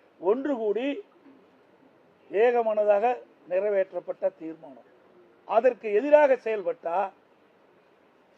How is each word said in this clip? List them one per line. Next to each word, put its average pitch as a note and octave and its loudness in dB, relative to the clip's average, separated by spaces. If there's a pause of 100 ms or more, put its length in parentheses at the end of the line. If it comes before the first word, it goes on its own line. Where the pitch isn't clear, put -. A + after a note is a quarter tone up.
(300)
ஒன்று C4+ -2
கூடி G#3+ -2 (1600)
ஏகமனதாக A3 2 (360)
நிறைவேற்றப்பட்ட F#3 -4 (120)
தீர்மானம். D#3+ -16 (720)
அதற்கு A#3 2 (100)
எதிராக C#4+ 6
செயல்பட்டா E3+ -6 (1400)